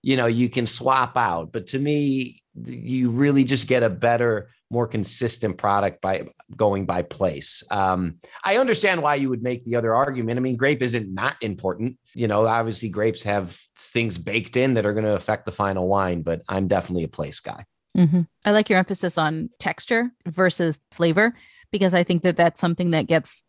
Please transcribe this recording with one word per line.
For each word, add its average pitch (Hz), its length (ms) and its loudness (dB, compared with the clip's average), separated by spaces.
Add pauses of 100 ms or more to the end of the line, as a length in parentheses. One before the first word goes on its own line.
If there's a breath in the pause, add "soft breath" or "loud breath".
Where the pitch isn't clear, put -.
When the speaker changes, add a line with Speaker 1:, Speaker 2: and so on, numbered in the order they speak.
Speaker 1:
you 131 140 2
know, 123 100 2
you 117 220 2
can 117 180 -2
swap 127 520 0
out, 87 340 -2
but 113 160 -8
to 135 100 -4
me, 139 640 -2 (220)
th-, 123 180 -12
you 123 280 0
really 139 340 4
just 120 220 0
get 127 160 4
a 113 80 2
better, 117 580 0 (220 soft breath)
more 117 160 0
consistent 110 720 -4
product 101 420 0
by 95 260 -2 (300)
going 98 300 2
by 90 160 -2
place. - 680 -4
Um, 92 460 0 (260 loud breath)
I 196 140 2
understand 208 460 2
why 147 140 2
you 135 120 -2
would 117 140 -4
make 123 240 -4
the 117 100 -2
other 113 180 2
argument. 123 440 0
I - 20 -2
mean, 127 160 -2
grape 135 240 0
isn't 117 320 -2
not 110 300 -4
important. 101 560 -4 (160)
You 117 140 -2
know, 104 180 2
obviously 113 420 -2
grapes 107 360 -2
have 101 260 -2 (280)
things 113 380 -4
baked 101 400 -4
in 131 180 2
that 107 120 2
are 104 80 0
gonna 107 180 0
affect 104 320 -2
the 98 80 -8
final 98 340 -2
wine, 92 360 0
but 82 260 -2
I'm 95 180 0
definitely 90 380 0
a 76 40 -6
place 73 320 -8
guy. - 260 -12 (300)
Speaker 2:
Mm-hmm. 175 260 4 (220)
I 208 60 2
like 214 180 4
your 190 100 4
emphasis 185 380 -2
on 160 320 -2 (100)
texture - 520 -2 (160)
versus 175 520 0 (140)
flavor, 180 420 2 (360 soft breath)
because 190 240 2
I 175 100 6
think 175 200 2
that 175 120 4
that's 170 240 4
something 175 300 0
that 160 160 2
gets - 420 0